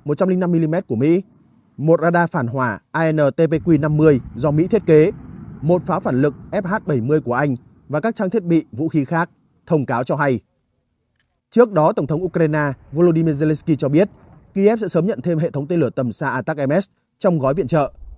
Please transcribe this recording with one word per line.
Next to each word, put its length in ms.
một 140
trăm 100
linh 120
năm 120
mi-li-mét 340
của 80
Mỹ, 280
một 260
radar 280
phản 160
hỏa 340
A 200
N 40
T 200
P 300
Q 140
năm 160
mươi 240
do 140
Mỹ 160
thiết 200
kế, 240
một 260
pháo 140
phản 220
lực 120
F 120
H 240
bảy 140
mươi 200
của 140
Anh 220
và 120
các 160
trang 140
thiết 120
bị, 300
vũ 160
khí 160
khác, 260
thông 200
cáo 180
cho 120
hay. 240
Trước 220
đó, 200
Tổng 140
thống 180
Ukraine 480
Volodymyr 500
Zelensky 340
cho 120
biết 200
Kiev 260
sẽ 80
sớm 180
nhận 160
thêm 160
hệ 120
thống 160
tên 140
lửa 100
tầm 220
xa 180
atak 260
M 140
S 40
trong 200
gói 160
viện 120
trợ. 260